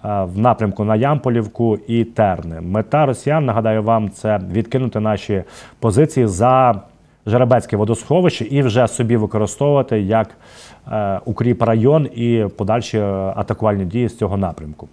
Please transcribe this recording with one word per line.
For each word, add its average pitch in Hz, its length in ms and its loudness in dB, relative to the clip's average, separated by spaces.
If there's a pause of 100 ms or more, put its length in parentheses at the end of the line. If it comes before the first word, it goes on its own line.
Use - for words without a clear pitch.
е, 104 200 -2
в 92 140 -6
напрямку 110 460 0
на 107 120 2
Ямполівку 117 800 0 (100)
і 117 160 0
Терни. 85 560 -2
Мета 110 460 0
росіян, 143 380 0
нагадаю 110 380 0
вам, 107 280 0
це 107 300 -2 (120)
відкинути 113 480 -2
наші 104 420 -2 (380)
позиції 120 460 2
за 120 480 4 (540)
Жеребецьке 117 480 2
водосховище 117 680 0
і 139 180 0
вже 120 260 2
собі 117 280 0
використовувати 110 840 0
як, 107 280 0 (640)
е, 101 320 -4
укріп 120 380 0
район 120 440 4
і 117 380 0 (120)
подальші, 110 420 -2
е, 95 380 -2
атакувальні 104 480 0
дії 110 240 -2
з - 100 -10
цього 98 180 -2
напрямку. 80 560 -6